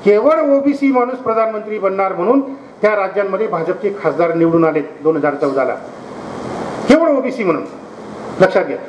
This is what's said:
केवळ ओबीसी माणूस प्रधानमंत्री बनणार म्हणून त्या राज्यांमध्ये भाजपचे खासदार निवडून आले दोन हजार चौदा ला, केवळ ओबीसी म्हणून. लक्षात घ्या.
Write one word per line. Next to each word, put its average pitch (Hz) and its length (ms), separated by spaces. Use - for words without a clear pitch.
केवळ 233 360
ओबीसी 277 360
माणूस 254 260
प्रधानमंत्री 214 600
बनणार 190 340
म्हणून 180 280
त्या 208 140
राज्यांमध्ये 190 500
भाजपचे 180 560
खासदार 165 320
निवडून 165 300
आले 156 160
दोन 156 140
हजार 143 180
चौदा 135 300
ला, 113 100
केवळ 320 220
ओबीसी 254 340
म्हणून. 156 200
लक्षात 185 240
घ्या. - 140